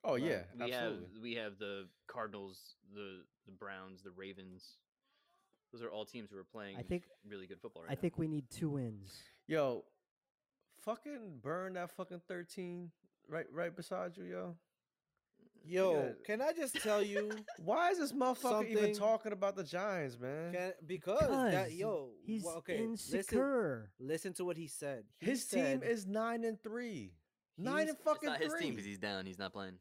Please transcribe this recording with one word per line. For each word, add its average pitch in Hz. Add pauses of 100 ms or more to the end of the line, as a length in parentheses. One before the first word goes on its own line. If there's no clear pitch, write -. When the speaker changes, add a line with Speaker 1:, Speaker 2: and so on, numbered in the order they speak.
Speaker 1:
Oh, 165
Speaker 2:
Like, 127
Speaker 1:
yeah, 135 (140)
Speaker 2:
we 120
Speaker 1:
absolutely. - (400)
Speaker 2:
have, 110
we 117
have 107
the 98 (200)
Cardinals, 101 (180)
the, 95 (240)
the 98
Browns, 95
the 98
Ravens. 92 (960)
Those 117
are 117
all 107
teams 107
who 101
are 92
playing 101
Speaker 3:
I 123
think, 175 (240)
Speaker 2:
really 98
good 87
football -
right 82
Speaker 3:
I 139
Speaker 2:
now. 131
Speaker 3:
think 175
we 160
need 151
two 160
wins. 110 (300)
Speaker 1:
Yo, 139 (960)
fucking 226
burn 185
that 175
fucking 180
thirteen 175 (380)
right, 160
right 170
beside 180
you, 190
yo. 180 (1080)
Speaker 4:
Yo, 180 (120)
Speaker 1:
Yeah. 123 (160)
Speaker 4:
can 214
I 302
just 320
tell 208
you 208 (160)
Speaker 1:
<laughs> -
Why 311
is 381
this 285
motherfucker 254
even 220
Speaker 4:
something? 208
Speaker 1:
talking 214
about 196
the 196
Giants, 170
man? 147
Speaker 4:
Can, 180 (140)
because 185
that, 262
Speaker 3:
Because 180
Speaker 4:
yo, 175 (140)
Speaker 3:
he's 214
Speaker 4:
well, 165
okay, 170 (120)
listen, 226 (280)
Speaker 3:
insecure. 202
Speaker 4:
listen 156
to 185
what 175
he 165
said. 135 (140)
He 160
Speaker 1:
His 247
team 262
Speaker 4:
said -
Speaker 1:
is 226
nine 226
and 226
three. 214 (440)
Speaker 4:
he's 170
Speaker 1:
Nine 285
and -
Speaker 2:
It's 285
Speaker 1:
fucking 302
Speaker 2:
not 269
his 302
Speaker 1:
three. 330
Speaker 2:
team 269
'cause 104
he's 101
down. 98
He's 92
not 95
playing. 95